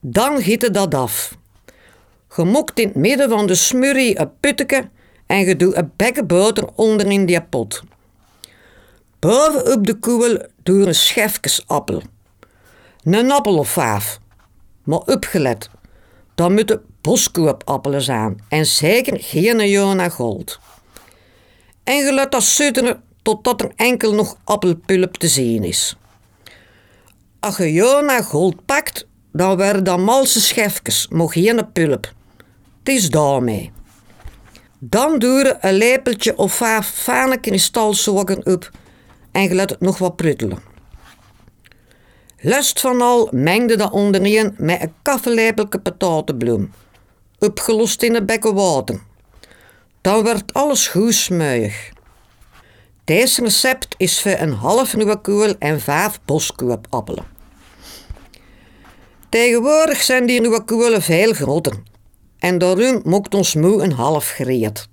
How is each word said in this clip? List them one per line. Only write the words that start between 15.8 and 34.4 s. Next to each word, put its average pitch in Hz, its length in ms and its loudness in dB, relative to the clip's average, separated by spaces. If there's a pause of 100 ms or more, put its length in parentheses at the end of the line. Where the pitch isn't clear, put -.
dat 170 160 2
moeten 214 320 0 (180)
boskoepappelen 143 1000 -2
zijn 110 460 -4
en 151 180 0
zeker 240 540 0
geen 208 500 0
Jona 196 380 0
Gold. - 520 -8 (1200)
En 262 120 0
je 277 180 0
laat 269 180 0
dat 247 100 0
sudderen 254 600 0 (200)
totdat 220 400 -2
er - 140 -6
enkel 233 380 0
nog 208 300 -2
appelpulp 185 720 0
te 170 120 -4
zien 117 360 0
is. - 320 -4 (1400)
Als 202 160 -4
je 165 160 0
Jona 254 500 2
Gold 180 420 -2
pakt, - 420 -4 (260)
dan 185 240 0
werden 196 280 0
dat 180 140 0
malse 240 420 2
schefkes, - 680 -2
maar 165 200 0
geen 220 440 0
pulp. 151 400 -2 (640)
Het 269 160 -2
is 190 160 2
daarmee. 127 600 0 (1080)